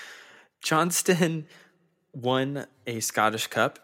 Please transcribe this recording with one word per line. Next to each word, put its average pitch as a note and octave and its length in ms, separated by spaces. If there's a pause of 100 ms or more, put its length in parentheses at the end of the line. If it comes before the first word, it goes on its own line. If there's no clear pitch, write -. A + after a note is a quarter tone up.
(640)
Johnston E3 840 (680)
won C3 520 (200)
a A#2 140
Scottish A2 480
Cup A#2 360